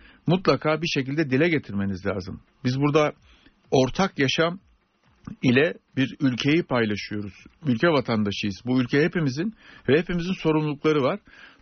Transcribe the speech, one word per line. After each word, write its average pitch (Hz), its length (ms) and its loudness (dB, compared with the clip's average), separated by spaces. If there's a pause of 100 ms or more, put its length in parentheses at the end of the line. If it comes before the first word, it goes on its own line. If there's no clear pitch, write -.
(280)
mutlaka 156 540 2
bir 165 60 -4
şekilde 143 420 -2
dile 139 200 2
getirmeniz 98 560 -4
lazım. 95 360 -6 (220)
Biz 127 160 -2
burada 147 340 2 (580)
ortak 139 480 2
yaşam 165 400 0 (840)
ile 135 320 4 (240)
bir 131 220 -2
ülkeyi 139 440 0
paylaşıyoruz. 104 680 -4 (320)
Ülke 127 220 2
vatandaşıyız. 107 800 -2
Bu 127 160 0
ülke 143 220 2
hepimizin 165 520 -2 (340)
ve 135 100 6
hepimizin 180 340 -4
sorumlulukları 151 720 0
var. 165 160 -2 (420)